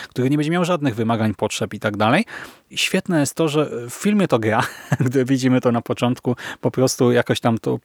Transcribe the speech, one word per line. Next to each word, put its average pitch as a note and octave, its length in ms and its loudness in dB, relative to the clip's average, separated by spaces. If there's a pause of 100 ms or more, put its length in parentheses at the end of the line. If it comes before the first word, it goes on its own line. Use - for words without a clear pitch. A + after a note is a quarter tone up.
który B2+ 220 -2
nie D3 60 0
będzie D3+ 140 0
miał F3 140 0
żadnych D3 300 0
wymagań, A2 400 0
potrzeb - 400 -4
i G#2 60 -10
tak G#2 160 -2
dalej. A#2 280 2 (460)
I E3+ 80 -12
świetne F#3 420 0
jest C3+ 140 -2
to, E3 140 0
że C#3+ 220 0 (200)
w - 40 -14
filmie G#3 340 2
to B2+ 100 2
gra, A2+ 240 2 (220)
<laughs> - 220 0
gdy B2+ 180 2
widzimy B2+ 360 2
to B2 120 2
na A#2 100 0
początku, B2 540 -2 (240)
po B2 100 0
prostu B2+ 420 2
jakoś A#2+ 280 2
tam A2+ 180 2
to B2+ 260 -4